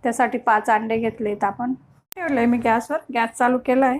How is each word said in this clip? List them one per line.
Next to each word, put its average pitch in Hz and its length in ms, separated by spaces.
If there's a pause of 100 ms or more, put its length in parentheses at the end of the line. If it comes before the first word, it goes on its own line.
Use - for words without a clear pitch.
त्यासाठी 240 340
पाच 214 320
अंडे 220 280
घेतलेत 220 460
आपण. 240 300 (420)
ठेवलंय 285 300
मी 240 120
गॅसवर, 233 400 (160)
गॅस 226 240
चालू 254 280
केलाय. 262 340